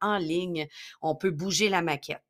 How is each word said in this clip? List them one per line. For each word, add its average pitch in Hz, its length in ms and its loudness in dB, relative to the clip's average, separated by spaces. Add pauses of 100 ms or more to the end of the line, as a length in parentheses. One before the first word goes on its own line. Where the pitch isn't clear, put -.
en 208 160 2
ligne. 170 500 -2 (360)
On 156 120 2
peut 190 140 0
bouger 180 400 2
la 180 140 4
maquette. - 460 -4